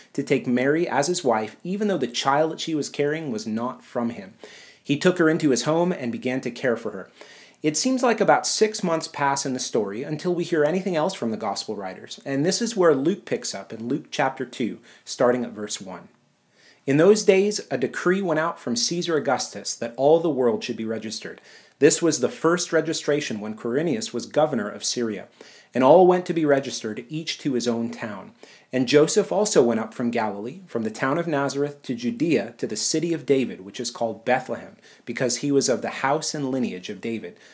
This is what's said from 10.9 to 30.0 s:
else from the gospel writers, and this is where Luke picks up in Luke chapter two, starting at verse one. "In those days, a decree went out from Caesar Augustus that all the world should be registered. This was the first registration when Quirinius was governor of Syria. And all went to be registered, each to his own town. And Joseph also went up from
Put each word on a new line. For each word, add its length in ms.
else 180
from 200
the 40
gospel 380
writers, 500
and 220
this 160
is 140
where 180
Luke 300
picks 280
up 200
in 160
Luke 240
chapter 320
two, 340
starting 400
at 60
verse 300
one. 260
"In 120
those 260
days, 440
a 80
decree 460
went 160
out 220
from 160
Caesar 400
Augustus 580
that 220
all 240
the 100
world 320
should 140
be 80
registered. 560
This 200
was 200
the 80
first 440
registration 680
when 160
Quirinius 560
was 140
governor 420
of 160
Syria. 420
And 100
all 220
went 180
to 80
be 140
registered, 640
each 300
to 120
his 160
own 220
town. 420
And 160
Joseph 420
also 320
went 180
up 120
from 180